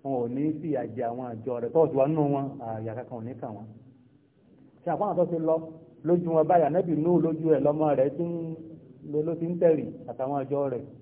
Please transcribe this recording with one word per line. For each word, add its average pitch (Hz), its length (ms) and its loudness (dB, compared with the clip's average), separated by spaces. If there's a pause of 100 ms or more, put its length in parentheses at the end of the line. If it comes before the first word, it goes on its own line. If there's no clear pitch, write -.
wọn 135 140 -4
ò 120 140 0
ní 131 140 -4 (100)
fìyà 151 340 -4
jẹ 113 160 -8
àwọn 120 240 -4
àjọ 120 340 -6
rẹ̀ 117 120 -4
tó 160 140 6
ti 135 100 -2
wà 135 100 6
nínú 156 160 2
wọn, 139 240 0 (100)
àyà 113 380 -8
kankan 123 240 -10
ò 113 60 -10
ní 120 100 -10
kà 113 140 -12
wọ́n. 107 180 -12 (1120)
Ṣé - 120 -8
àpá 160 160 0
àwọn 180 100 -2
tó 175 100 4
ti 170 120 -2
lọ 160 180 2 (440)
lójú 175 300 2
wọn 160 160 6
báyìí, 175 200 6
Ànábì 170 300 0
Nuhu 170 240 4
lójú 160 300 0
ẹ̀ 143 100 6
lọ́mọ 147 240 2 (100)
rẹ̀ 131 160 2
tí 170 140 -4
ń, 170 100 -4 (680)
ló, 147 160 -4
ló 165 140 -2
ti 165 120 -4
ń 175 120 -4
tẹ̀rì 160 260 4 (220)
àtàwọn 131 320 -4
àjọ 135 200 -2 (120)
rẹ̀. 117 140 -6 (180)